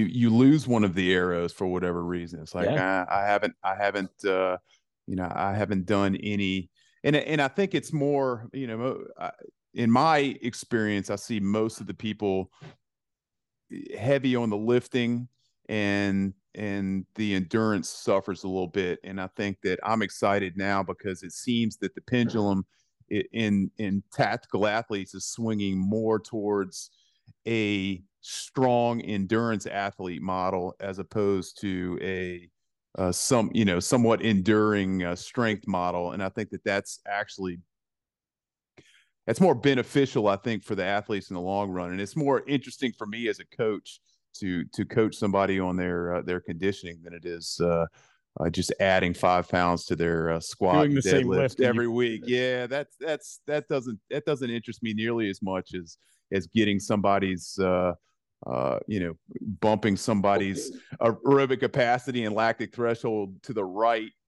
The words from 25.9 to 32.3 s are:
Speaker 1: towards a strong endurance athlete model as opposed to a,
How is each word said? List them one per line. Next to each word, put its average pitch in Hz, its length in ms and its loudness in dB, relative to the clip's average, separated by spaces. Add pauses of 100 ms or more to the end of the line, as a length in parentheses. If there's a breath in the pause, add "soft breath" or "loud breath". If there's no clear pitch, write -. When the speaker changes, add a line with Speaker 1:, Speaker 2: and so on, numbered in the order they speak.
Speaker 1:
towards 101 680 -4 (580 soft breath)
a 101 520 0 (200)
strong 120 800 0
endurance 107 680 0
athlete 95 560 -6
model 92 560 -2
as 98 220 -8
opposed 98 600 0
to 90 380 -2
a, 90 480 -6 (500)